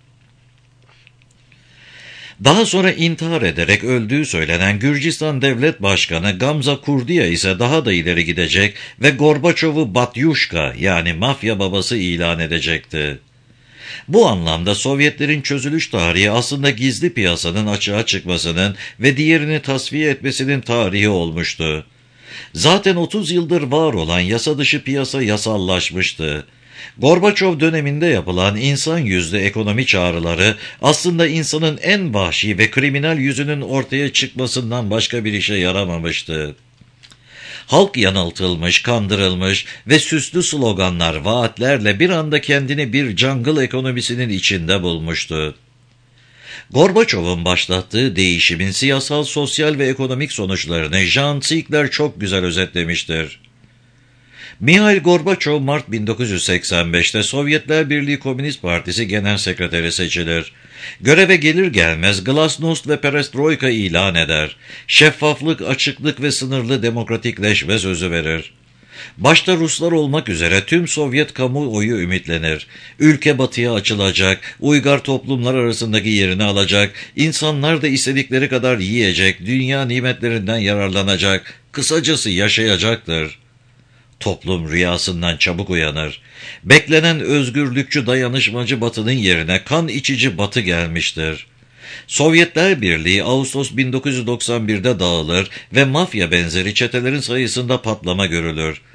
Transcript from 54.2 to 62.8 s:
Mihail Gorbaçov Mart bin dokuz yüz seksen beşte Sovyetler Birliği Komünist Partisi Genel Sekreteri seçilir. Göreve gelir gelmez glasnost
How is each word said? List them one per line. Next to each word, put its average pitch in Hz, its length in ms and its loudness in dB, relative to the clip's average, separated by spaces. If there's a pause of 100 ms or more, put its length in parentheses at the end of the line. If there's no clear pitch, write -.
Mihail 196 400 6
Gorbaçov 160 600 2
Mart 135 300 -2
bin 110 160 -2
dokuz 110 240 -2
yüz 90 140 -2
seksen 87 480 0
beşte 87 300 0
Sovyetler 147 680 0
Birliği 143 280 -2
Komünist 135 440 -6
Partisi 90 460 -2
Genel 101 280 0
Sekreteri 85 560 -2
seçilir. 82 600 -2 (480)
Göreve 170 360 6
gelir 156 300 2
gelmez 92 580 2
glasnost 156 640 0